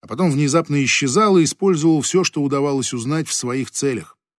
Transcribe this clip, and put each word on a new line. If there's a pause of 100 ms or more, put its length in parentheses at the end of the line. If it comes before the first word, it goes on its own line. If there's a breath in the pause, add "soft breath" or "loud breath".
а
потом
внезапно
исчезал
и
использовал
всё,
что
удавалось
узнать
в
своих
целях, (200)